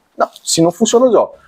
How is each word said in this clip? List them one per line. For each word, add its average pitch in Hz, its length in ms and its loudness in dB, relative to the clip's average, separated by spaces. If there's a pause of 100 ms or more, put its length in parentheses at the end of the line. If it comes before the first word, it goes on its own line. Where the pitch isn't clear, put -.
(160)
não, - 120 -4 (140)
se - 200 -2
não 170 80 0
funcionou, 233 440 0
ó, 120 160 0 (180)